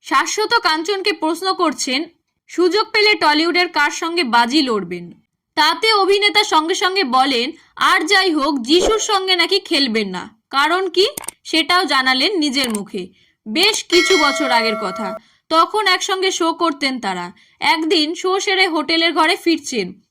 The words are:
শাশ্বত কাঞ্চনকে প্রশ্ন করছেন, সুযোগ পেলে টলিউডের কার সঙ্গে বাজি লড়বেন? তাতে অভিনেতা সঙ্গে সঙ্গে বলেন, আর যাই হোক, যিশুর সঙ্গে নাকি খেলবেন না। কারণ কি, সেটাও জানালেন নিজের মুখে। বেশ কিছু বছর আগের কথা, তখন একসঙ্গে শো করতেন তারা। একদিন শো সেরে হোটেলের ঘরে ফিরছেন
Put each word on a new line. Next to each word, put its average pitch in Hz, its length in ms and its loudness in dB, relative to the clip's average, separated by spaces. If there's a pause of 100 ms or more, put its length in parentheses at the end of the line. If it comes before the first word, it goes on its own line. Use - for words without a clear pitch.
শাশ্বত 320 520 0
কাঞ্চনকে 392 580 -2
প্রশ্ন 339 420 -2
করছেন, 302 500 -2 (420)
সুযোগ 370 460 0
পেলে 415 220 4
টলিউডের 339 540 2
কার 294 220 0
সঙ্গে 339 320 -4
বাজি 240 400 2
লড়বেন? 180 480 -4 (440)
তাতে 330 380 2
অভিনেতা 403 520 2
সঙ্গে 330 300 0
সঙ্গে 381 300 0
বলেন, 262 480 0 (240)
আর 330 300 2
যাই 381 260 4
হোক, 294 280 0
যিশুর 359 380 2
সঙ্গে 381 380 0
নাকি 359 240 0
খেলবেন 226 480 -2
না। 185 300 -12 (120)
কারণ 359 380 0
কি, 370 180 2 (380)
সেটাও 339 400 2
জানালেন 269 540 0
নিজের 269 320 -2
মুখে। 190 380 -6 (400)
বেশ 370 360 0
কিছু 349 320 2
বছর 285 340 0
আগের 226 320 0
কথা, 190 360 -8 (300)
তখন 359 380 2
একসঙ্গে 381 440 0
শো 330 220 -2
করতেন 285 480 -2
তারা। 180 320 -6 (280)
একদিন 320 540 0
শো 370 260 -2
সেরে 381 260 0
হোটেলের 330 460 0
ঘরে 330 240 2
ফিরছেন 247 560 -4 (180)